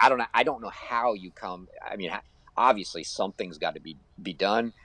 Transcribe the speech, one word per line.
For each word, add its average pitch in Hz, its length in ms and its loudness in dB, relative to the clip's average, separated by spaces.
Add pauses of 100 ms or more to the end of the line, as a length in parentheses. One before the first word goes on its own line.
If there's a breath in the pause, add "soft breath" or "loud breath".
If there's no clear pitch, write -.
I 131 60 10
don't 131 80 4
know, 117 160 0
I 120 100 6
don't 135 180 -2
know 104 80 -8
how 120 440 0
you 90 180 -10
come, 90 360 -10 (180)
I - 120 -8
mean, 87 140 -6
ha-, 98 100 -6 (340 soft breath)
obviously 104 480 2
something's 95 540 -6
gotta 80 240 -4
be, 78 160 -14 (240)
be 90 120 -8
done, 107 380 2 (120)